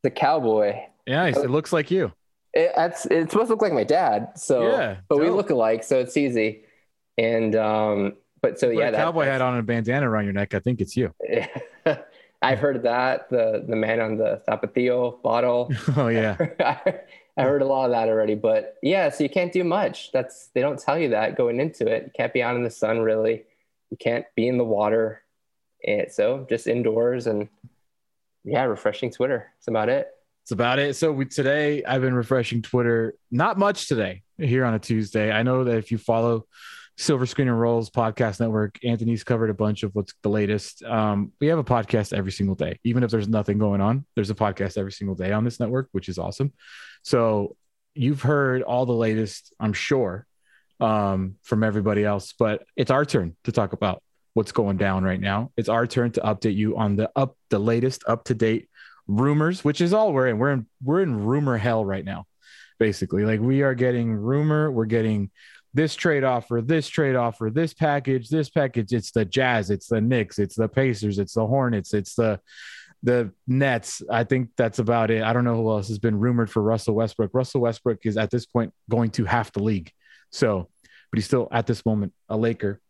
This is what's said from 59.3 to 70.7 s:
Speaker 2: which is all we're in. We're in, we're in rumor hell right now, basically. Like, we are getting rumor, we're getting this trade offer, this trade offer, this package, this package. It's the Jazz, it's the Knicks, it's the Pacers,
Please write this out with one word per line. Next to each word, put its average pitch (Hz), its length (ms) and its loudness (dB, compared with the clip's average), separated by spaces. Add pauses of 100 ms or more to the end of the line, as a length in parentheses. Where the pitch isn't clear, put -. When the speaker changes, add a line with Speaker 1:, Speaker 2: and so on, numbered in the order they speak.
Speaker 2:
which 147 160 0
is 175 120 2
all 214 200 2
we're 131 160 2
in. 110 100 0
We're 139 140 2
in, 123 140 -2 (160)
we're 156 200 0
in 117 220 -2
rumor 131 340 0
hell 110 260 0
right 95 200 -4
now, 90 220 -10 (520)
basically. 104 460 0
Like, 110 160 2
we 135 220 2
are 135 120 2
getting 123 400 0
rumor, 151 560 0
we're 113 160 0
getting 110 440 0 (440)
this 151 200 2
trade 147 280 2
offer, 120 400 0
this 151 260 0
trade 139 280 2
offer, 113 340 0
this 156 240 -2
package, 135 540 0
this 151 200 0
package. 123 440 -2
It's 113 180 -2
the 110 140 2
Jazz, 113 460 2
it's - 180 -2
the 113 120 2
Knicks, 117 380 0
it's 101 160 -2
the 110 140 0
Pacers, 107 500 0